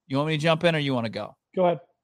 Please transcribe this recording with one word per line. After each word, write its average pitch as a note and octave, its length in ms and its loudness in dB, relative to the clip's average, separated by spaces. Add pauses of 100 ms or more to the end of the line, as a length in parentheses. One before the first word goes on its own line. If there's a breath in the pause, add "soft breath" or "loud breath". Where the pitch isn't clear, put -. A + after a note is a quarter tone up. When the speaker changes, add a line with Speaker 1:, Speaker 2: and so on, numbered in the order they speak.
Speaker 1:
you C3+ 100 -4
want D3 100 0
me D#3+ 80 -2
to D3 80 -4
jump E3 220 2
in E3 100 4
or D#3 40 0
you C#3 140 -2
wanna A#2 160 -2
go? G#2 280 -10 (180)
Speaker 2:
Go F#3 100 2
ahead. E3+ 140 2 (240)